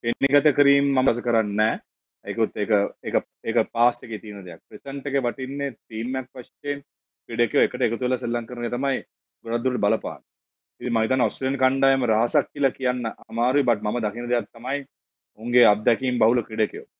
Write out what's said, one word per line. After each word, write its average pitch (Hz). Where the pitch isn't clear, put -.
ශ්‍රේණිගත 139
කිරීම 143
මම 135
ආස 120
කරන්නේ 110
නැහැ. 110
ඒකත් 104
ඒක, 104
ඒක, 113
ඒක 113
පාස් 120
එකේ 113
තියෙන 101
දෙයක්. 82
ප්‍රසන්ට් 139
එකේ 135
වටින්නේ 135
ටීම් 120
එකක් 127
වශයෙන් 143
ක්‍රීඩකයෝ 120
එකට 123
එකතු 117
වෙලා 123
සෙල්ලම් 120
කරන 120
එක 110
තමයි 131
ගොඩක් 117
දුරට 123
බලපාන්නේ. 98
ඉතින් 120
මම 113
හිතන්නේ 120
ඔස්ට්‍රේලියානු 131
කණ්ඩායම 135
රහසක් 120
කියලා 139
කියන්න 123
අමාරුයි, 123
but 120
මම 110
දකින 113
දෙයක් 120
තමයි 127
ඔවුන්ගේ 120
අත්දැකීම් 117
බහුල 117
ක්‍රීඩකයෝ. 107